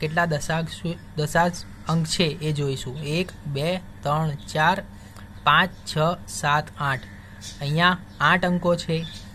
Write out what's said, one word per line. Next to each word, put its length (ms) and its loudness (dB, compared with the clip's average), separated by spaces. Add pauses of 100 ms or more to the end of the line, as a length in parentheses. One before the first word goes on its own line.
કેટલા 260 2
દશાંક, 420 0 (480)
દશાંશ 480 2 (240)
અંક 180 2
છે 180 2
એ 280 0
જોઈશું. 460 -2
એક, 340 -2 (140)
બે, 340 -2 (220)
ત્રણ, 340 2
ચાર, 480 2 (600)
પાંચ, 260 6 (160)
છ, 120 -2 (300)
સાત, 360 0 (140)
આઠ. 220 0 (600)
અહીંયા 380 4 (220)
આઠ 240 6
અંકો 320 4
છે, 300 -2 (280)